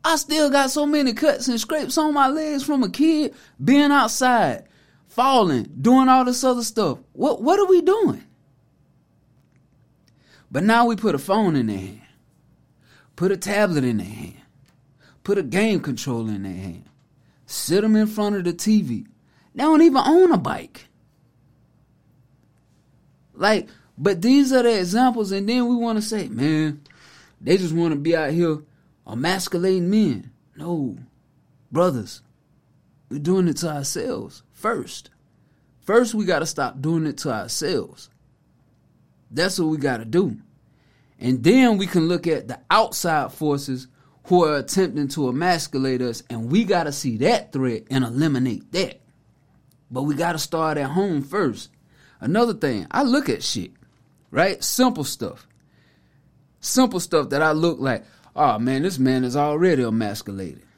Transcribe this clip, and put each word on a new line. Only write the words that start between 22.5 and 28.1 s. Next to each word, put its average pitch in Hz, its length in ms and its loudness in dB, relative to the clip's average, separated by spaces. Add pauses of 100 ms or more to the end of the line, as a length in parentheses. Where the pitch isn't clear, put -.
Like, 202 340 0 (300)
but 170 240 0
these 262 320 4
are 254 100 4
the 233 160 4
examples, 220 520 0
and 196 160 -2
then 240 200 0
we 247 80 2
wanna 226 260 -2
say, 214 280 -6
"Man, 151 520 -2 (600)
they 185 160 2
just 175 160 -2
wanna 165 240 0
be 160 180 0